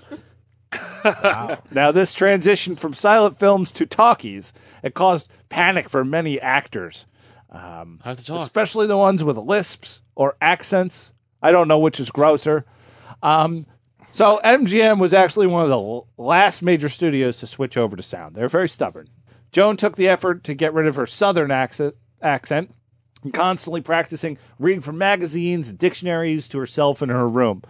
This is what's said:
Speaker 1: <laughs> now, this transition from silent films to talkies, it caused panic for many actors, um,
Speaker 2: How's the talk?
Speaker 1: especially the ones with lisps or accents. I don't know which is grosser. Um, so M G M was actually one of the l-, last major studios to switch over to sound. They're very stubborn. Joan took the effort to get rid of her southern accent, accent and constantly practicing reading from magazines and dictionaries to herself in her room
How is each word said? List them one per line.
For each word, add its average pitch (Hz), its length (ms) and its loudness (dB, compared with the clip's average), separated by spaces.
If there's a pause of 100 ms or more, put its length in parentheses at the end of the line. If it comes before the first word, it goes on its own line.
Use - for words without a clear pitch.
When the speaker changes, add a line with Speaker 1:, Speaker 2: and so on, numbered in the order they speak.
(720)
Speaker 1:
<laughs> 160 840 -4 (140)
now, 143 220 2
this 180 220 0
transition 185 640 0
from 151 180 -8
silent 208 440 2
films 196 340 2
to - 140 -4
talkies, 107 680 0 (300)
it 135 120 -8
caused 180 360 0 (180)
panic 175 400 0
for 131 160 -2
many 151 360 -4
actors, 123 680 -6 (440)
um, 85 540 -18
Speaker 2:
How's 127 140 -12
the 120 60 -20
talk? 165 180 -8
Speaker 1:
especially 214 440 -2
the 202 120 0
ones 196 260 2
with 143 140 0
lisps - 640 -6 (120)
or 139 260 0
accents. 180 720 -2 (300)
I 160 80 4
don't 175 180 6
know 156 100 6
which 156 200 2
is 127 120 -6
grosser. 151 560 0 (560)
Um, 160 440 0 (460)
so 214 260 4
M 247 280 4
G 214 160 2
M 214 160 4
was 180 160 4
actually 190 320 4
one 170 160 0
of 151 80 2
the 127 60 2
l-, 110 300 -8 (120)
last 170 440 2
major 165 280 0
studios 135 480 -2
to 113 80 -14
switch - 320 -8
over 104 180 -2
to 90 60 -12
sound. 80 320 -16
They're 117 140 -4
very 175 200 0
stubborn. 85 400 -10 (440)
Joan 202 260 4
took 208 180 -2
the 190 120 2
effort 180 360 0
to 151 100 -8
get 156 200 -2
rid 160 120 2
of 139 100 0
her 127 100 -4
southern 175 440 0
accent, 135 440 -2 (260)
accent 151 540 -2 (500)
and 135 80 -10
constantly 170 480 -4
practicing 160 560 -4 (220)
reading 170 240 0
from 156 160 -10
magazines 175 720 -2
and 92 80 -16
dictionaries 165 720 -2
to 139 80 -8
herself 143 440 -2
in 135 60 -2
her 123 200 0
room 113 420 0